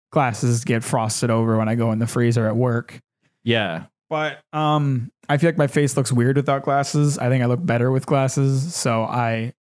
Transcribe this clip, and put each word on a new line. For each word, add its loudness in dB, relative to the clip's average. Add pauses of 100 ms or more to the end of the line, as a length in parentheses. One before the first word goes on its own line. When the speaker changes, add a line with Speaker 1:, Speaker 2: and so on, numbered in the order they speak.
(120)
Speaker 1:
glasses 0
get 0
frosted -2
over 2
when 2
I 0
go 0
in -2
the 0
freezer 2
at -2
work. -2 (440)
Speaker 2:
Yeah. 0 (240)
Speaker 1:
But, -4 (140)
um, 0 (160)
I 2
feel 2
like 0
my 2
face 0
looks 0
weird 2
without 0
glasses. 0
I -2
think 2
I 2
look 0
better 2
with 0
glasses, 0
so -2
I -4